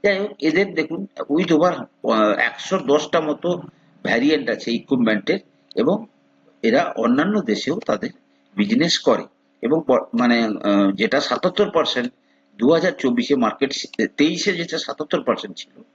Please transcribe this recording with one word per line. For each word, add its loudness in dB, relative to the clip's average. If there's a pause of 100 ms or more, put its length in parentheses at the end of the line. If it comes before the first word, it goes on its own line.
যাই 2
হোক, -4 (100)
এদের 0
দেখুন -4 (140)
with 0
over, 4
আহ, 0
একশো -2
দশটা 2
মতো -4 (400)
ভ্যারিয়েন্ট 2
আছে -4
ইকুইপমেন্টের 0 (360)
এবং 0 (560)
এরা 2
অন্যান্য 2
দেশেও -2
তাদের -4 (460)
বিজনেস 0
করে 2 (360)
এবং 0
ব-, 2
মানে, 2
আহ, 2
যেটা 0
সাতাত্তর 0
পার্সেন্ট, 0 (460)
দু 4
হাজার 2
চব্বিশে 0
মার্কেট 0
শে-, -4
তেইশে 0
যেটা -6
সাতাত্তর -4
পার্সেন্ট -4
ছিল, -20 (120)